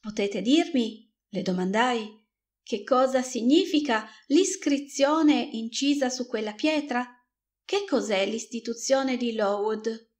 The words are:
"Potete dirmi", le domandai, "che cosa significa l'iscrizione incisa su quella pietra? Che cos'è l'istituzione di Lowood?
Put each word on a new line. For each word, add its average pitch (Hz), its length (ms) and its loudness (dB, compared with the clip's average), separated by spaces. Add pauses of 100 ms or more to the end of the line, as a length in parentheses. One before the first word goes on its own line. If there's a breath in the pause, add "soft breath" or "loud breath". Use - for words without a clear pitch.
"Potete 202 420 -4
dirmi", 262 680 0 (200)
le 185 140 -6
domandai, 202 640 0 (600)
"che 202 180 -6
cosa 254 400 2
significa 262 840 2 (180 loud breath)
l'iscrizione 294 1120 2 (140)
incisa 262 580 -2
su 247 160 -6
quella 214 260 -6
pietra? 285 560 -2 (560)
Che 403 240 -2
cos'è 208 380 0
l'istituzione 233 880 -2
di 240 180 -4
Lowood? 214 840 -4